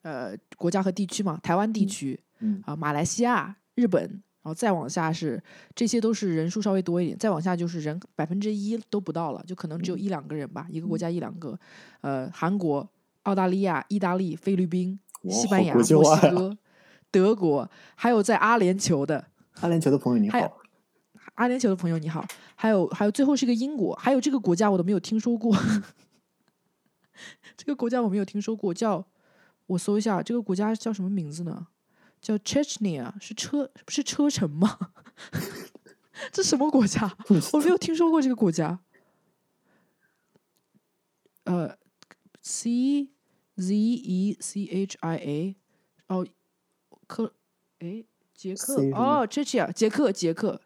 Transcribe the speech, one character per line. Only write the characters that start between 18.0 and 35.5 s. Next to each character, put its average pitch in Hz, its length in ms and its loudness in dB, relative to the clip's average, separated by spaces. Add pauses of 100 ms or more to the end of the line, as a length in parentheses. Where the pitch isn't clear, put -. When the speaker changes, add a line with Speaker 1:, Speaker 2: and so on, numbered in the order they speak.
Speaker 1:
有 220 140 4
在 220 140 4
阿 226 200 4
联 190 220 4
酋 143 260 2
的。 147 220 -4 (320)
Speaker 2:
阿 170 80 -2
联 170 140 2
酋 143 80 2
的 139 80 6
朋 123 160 0
友 117 60 4
你 104 100 4
好。 247 80 0
Speaker 1:
还 - 80 2
有， - 60 -8 (840)
阿 240 120 2
联 254 120 0
酋 247 80 2
的 190 80 4
朋 175 140 -2
友 165 80 0
你 156 100 -6
好。 160 180 -6 (300)
还 220 140 0
有， 190 180 4
还 190 180 -2
有 208 60 4
最 277 140 2
后 285 100 4
是 254 100 0
个 240 80 4
英 269 220 -2
国， 208 200 0
还 - 160 2
有 269 100 4
这 294 100 0
个 262 80 2
国 175 160 2
家 208 160 4
我 185 60 4
都 170 60 2
没 185 80 0
有 190 80 2
听 220 200 -2
说 233 180 0
过。 214 180 4
Speaker 2:
嗯。 175 280 2 (1300)
Speaker 1:
<laughs> - 440 -20
这 - 80 -20
个 285 100 -2
国 233 140 -2
家 247 120 0
我 226 60 2
没 190 100 0
有 202 60 0
听 208 160 -6
说 220 160 -2
过， 202 160 -4
叫， 190 360 -2 (580)
我 185 120 -2
搜 208 200 0
一 220 40 2
下， 202 200 0
这 233 120 -6
个 240 80 -2
国 196 140 -2
家 214 200 0
叫 226 180 -6
什 196 100 -6
么 185 60 -4
名 170 220 -4
字 165 120 -10
呢？ 170 240 -10 (540)
叫 214 160 -2
Chechnya， 190 840 -2
是 - 140 -16
车-， - 380 -4 (160)
是 - 160 -4
车 294 260 0
臣 202 180 -2
吗？ 165 300 0 (840)